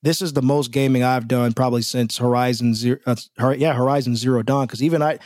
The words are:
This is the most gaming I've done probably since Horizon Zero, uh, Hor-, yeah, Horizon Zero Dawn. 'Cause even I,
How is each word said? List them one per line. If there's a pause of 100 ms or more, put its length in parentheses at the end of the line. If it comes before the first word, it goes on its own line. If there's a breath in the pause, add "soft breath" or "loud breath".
This
is
the
most
gaming
I've
done
probably
since
Horizon
Zero,
uh, (220)
Hor-,
yeah,
Horizon
Zero
Dawn.
'Cause
even
I,